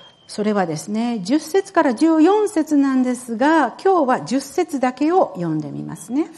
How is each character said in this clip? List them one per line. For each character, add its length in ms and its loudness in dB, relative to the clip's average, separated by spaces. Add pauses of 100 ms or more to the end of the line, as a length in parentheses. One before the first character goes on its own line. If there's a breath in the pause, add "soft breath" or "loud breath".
(280 loud breath)
そ 160 -8
れ 100 0
は 120 2
で 120 -6
す 100 -10
ね、 320 -4
十 180 0
節 340 -2
か 120 2
ら 100 2
十 260 2
四 300 4
節 280 0
な 180 2
ん 80 2
で 100 0
す 240 -8
が、 460 2
今 220 4
日 40 0
は 120 2
十 180 -2
節 400 -4
だ 120 0
け 200 0
を 240 2
読 180 -4
ん 60 -2
で 100 -8
み 140 -10
ま 120 -10
す 160 -16
ね。 260 -2